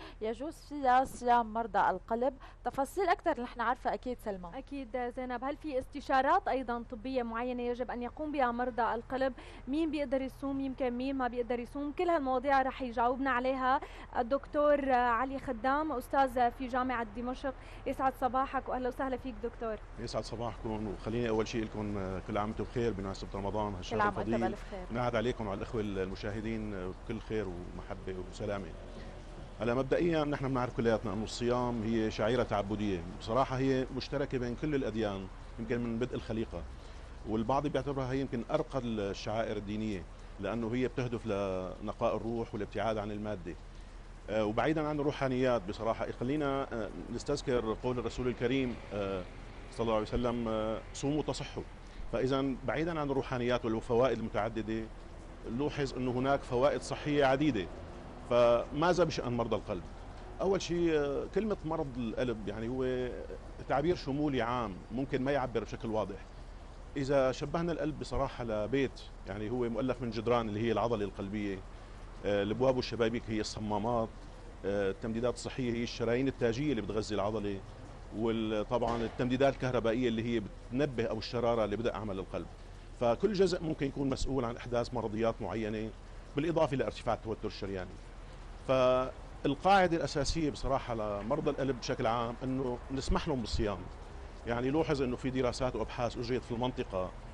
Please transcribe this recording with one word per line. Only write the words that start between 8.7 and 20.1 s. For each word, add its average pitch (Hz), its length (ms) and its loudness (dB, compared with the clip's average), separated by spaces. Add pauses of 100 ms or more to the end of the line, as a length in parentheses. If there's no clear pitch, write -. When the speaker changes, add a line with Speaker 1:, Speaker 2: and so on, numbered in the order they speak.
Speaker 2:
القلب؟ 254 380 0 (340)
مين 302 240 2
بيقدر 269 300 0
يصوم؟ 269 380 -4
يمكن 262 380 0
مين 269 180 0
ما 254 120 2
بيقدر 240 320 0
يصوم؟ 285 320 -4
كل 359 180 2
هالمواضيع 269 520 4
رح 262 200 0
يجاوبنا 254 480 2
عليها 262 500 4 (380)
الدكتور 277 720 4
علي 247 480 4
خدام، 269 520 0
أستاذ 254 600 4
في 254 160 -6
جامعة 247 360 0
دمشق. 240 500 -4 (320)
يسعد 269 360 2
صباحك 262 480 0
وأهلا 254 180 0
وسهلا 262 300 -2
فيك 247 260 -6
دكتور. 233 320 -4 (240)
Speaker 3:
يسعد 117 240 -2